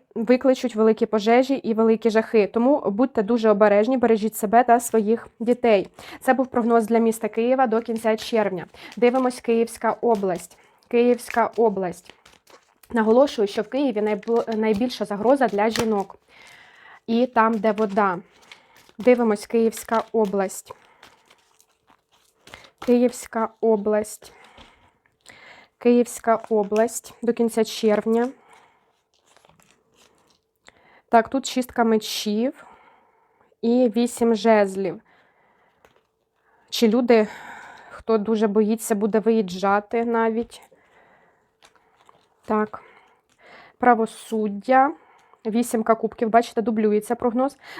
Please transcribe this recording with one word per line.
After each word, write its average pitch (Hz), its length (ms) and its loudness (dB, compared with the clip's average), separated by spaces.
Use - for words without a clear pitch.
викличуть 247 600 0
великі 220 300 2
пожежі 233 480 2
і 226 200 -4
великі 226 360 2
жахи. 220 380 2
Тому 247 380 2
будьте 220 380 0
дуже 220 260 2
обережні, 208 480 4
бережіть 226 380 0
себе 233 280 2
та 247 160 4
своїх 226 480 -2
дітей. 226 480 0
Це 254 120 2
був 254 140 0
прогноз 233 380 0
для 226 120 0
міста 220 300 0
Києва 247 400 0
до 220 140 0
кінця 220 360 -4
червня. 202 480 -4
Дивимось 247 440 0
Київська 233 600 -2
область. 196 560 -2
Київська 240 680 0
область. 190 560 -4
Наголошую, 226 560 2
що 214 140 -6
в 208 60 -8
Києві 254 340 -2
найбл-, 220 540 -2
найбільша 220 500 -2
загроза 226 420 0
для 202 220 0
жінок. 220 460 -4
І 233 180 2
там, 226 280 2
де 220 180 0
вода. 196 460 -2
Дивимось 226 500 2
Київська 226 640 -2
область. 202 640 -4
Київська 240 720 0
область. 214 720 -2
Київська 240 640 2
область 214 720 -2
до 233 120 -2
кінця 226 300 0
червня. 226 640 0
Так, 226 200 2
тут 269 160 -4
шістка 247 380 -4
мечів 220 800 -2
і 240 340 2
вісім 233 400 0
жезлів. 202 640 0
Чи - 180 0
люди, 226 400 2
хто - 280 -4
дуже 214 300 -2
боїться, 220 480 0
буде 208 240 0
виїжджати 208 840 0
навіть. 226 560 -2
Так. 214 380 -4
Правосуддя. 226 1120 0
Вісімка 226 500 0
кубків, 220 340 -6
бачите, 233 320 0
дублюється 214 540 -2
прогноз. 254 420 -4